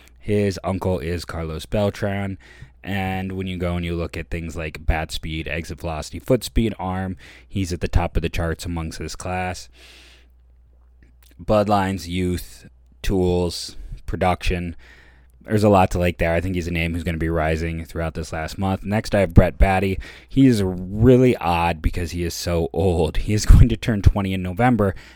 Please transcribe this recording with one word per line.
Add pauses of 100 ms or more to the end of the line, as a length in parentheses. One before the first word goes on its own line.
(180)
His
uncle
is
Carlos
Beltran. (460)
And
when
you
go
and
you
look
at
things
like
bat
speed,
exit
velocity,
foot
speed,
arm, (280)
he's
at
the
top
of
the
charts
amongst
this
class. (1700)
Bloodlines,
youth, (320)
tools, (300)
production. (640)
There's
a
lot
to
like
there.
I
think
he's
a
name
who's
gonna
be
rising
throughout
this
last
month.
Next,
I
have
Brett
Baty. (280)
He
is
really
odd
because
he
is
so
old.
He
is
<laughs>
going
to
turn
twenty
in
November (220)